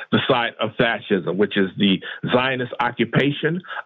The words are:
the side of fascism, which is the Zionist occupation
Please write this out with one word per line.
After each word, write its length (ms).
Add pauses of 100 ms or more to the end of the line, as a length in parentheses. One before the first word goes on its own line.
(120)
the 160
side 340
of 160
fascism, 600
which 200
is 200
the 240 (300)
Zionist 480
occupation 840 (240)